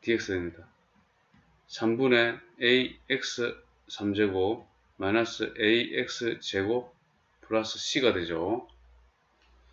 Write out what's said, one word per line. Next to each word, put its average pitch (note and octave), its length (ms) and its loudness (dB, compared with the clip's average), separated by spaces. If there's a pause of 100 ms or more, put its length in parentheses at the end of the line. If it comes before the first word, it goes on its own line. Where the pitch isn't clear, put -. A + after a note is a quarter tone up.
디엑스입니다. F#2 680 -2 (1000)
삼분의 A#2 720 2 (220)
에이엑스 B2+ 960 0 (300)
삼 G2+ 260 -4
제곱 G2 540 0 (280)
마이너스 A2 640 0
에이엑스 A#2 800 0
제곱 G#2+ 560 -2 (460)
플러스 A2 360 -2
C가 A#2+ 360 2
되죠. E2+ 540 -2 (1040)